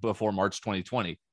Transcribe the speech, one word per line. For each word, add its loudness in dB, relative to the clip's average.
before 0
March 2
twenty -2
twenty, -2